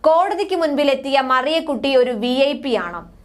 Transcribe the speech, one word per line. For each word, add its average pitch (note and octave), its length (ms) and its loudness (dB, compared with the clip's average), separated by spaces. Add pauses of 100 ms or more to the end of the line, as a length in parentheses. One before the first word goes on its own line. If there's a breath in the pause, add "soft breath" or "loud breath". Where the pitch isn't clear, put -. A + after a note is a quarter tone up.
കോടതിക്ക് F#4 560 2
മുൻപിൽ D4 340 0
എത്തിയ C4+ 300 0
മറിയക്കുട്ടി C4+ 760 -2
ഒരു B3 140 4
വി B3 240 -2 (160)
ഐ - 20 -4
പി B3+ 220 -4 (120)
ആണ്. F3 140 -10 (240)